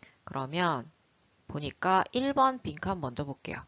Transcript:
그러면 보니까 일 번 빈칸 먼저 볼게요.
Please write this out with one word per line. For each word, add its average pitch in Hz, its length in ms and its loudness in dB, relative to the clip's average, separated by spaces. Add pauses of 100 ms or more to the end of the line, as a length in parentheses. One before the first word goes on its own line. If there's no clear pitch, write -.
(240)
그러면 143 680 -2 (580)
보니까 156 640 2
일 269 220 0
번 262 280 4
빈칸 175 380 -4
먼저 131 260 -4
볼게요. - 420 -8